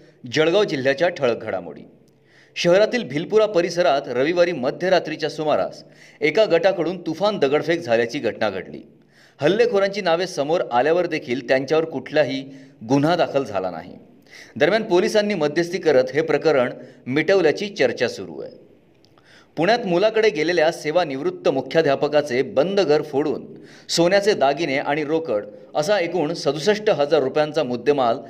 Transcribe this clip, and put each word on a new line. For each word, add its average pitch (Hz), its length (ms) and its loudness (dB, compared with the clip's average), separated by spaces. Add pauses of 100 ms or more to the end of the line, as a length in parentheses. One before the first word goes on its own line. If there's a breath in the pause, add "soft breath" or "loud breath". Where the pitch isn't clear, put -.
(320 loud breath)
जळगाव 165 320 4
जिल्ह्याच्या 143 440 0
ठळक 131 340 -2
घडामोडी. 90 380 -8 (760 soft breath)
शहरातील 214 460 2
भिलपुरा 180 440 0
परिसरात 170 600 2
रविवारी 170 460 2
मध्यरात्रीच्या 151 800 -2
सुमारास 127 540 -2 (360 loud breath)
एका 156 240 4
गटाकडून 175 560 0
तुफान 185 380 -2
दगडफेक 147 420 0
झाल्याची 117 380 0
घटना 107 320 -2
घडली. 85 300 -10 (600 soft breath)
हल्लेखोरांची 196 600 2
नावे 180 260 0
समोर 160 340 -2 (120)
आल्यावर 160 340 2
देखील 143 420 -6
त्यांच्यावर 147 360 2
कुठलाही 135 640 -4 (400 loud breath)
गुन्हा 143 280 2
दाखल 139 280 0
झाला 95 260 -4
नाही. 85 260 -14 (600 loud breath)
दरम्यान, 180 260 2
पोलिसांनी 208 520 2
मध्यस्थी 165 440 -2
करत 135 260 4 (100)
हे 151 80 0
प्रकरण 143 500 2 (340 loud breath)
मिटवल्याची 160 640 2
चर्चा 123 400 0
सुरू 82 320 -10
आहे. - 300 -18 (840 soft breath)
पुण्यात 208 300 2
मुलाकडे 220 440 2
गेलेल्या 160 420 2
सेवानिवृत्त 160 760 -2
मुख्याध्यापकाचे 143 960 0
बंद 151 380 0
घर 147 220 2
फोडून 135 440 -2 (420 loud breath)
सोन्याचे 196 460 2
दागिने 143 440 0
आणि 147 260 -2
रोकड 139 400 -2 (300 loud breath)
असा 185 240 0
एकूण 170 360 -2
सदुसष्ट 170 560 0
हजार 147 320 2
रुपयांचा 151 400 0
मुद्देमाल 123 560 0 (120)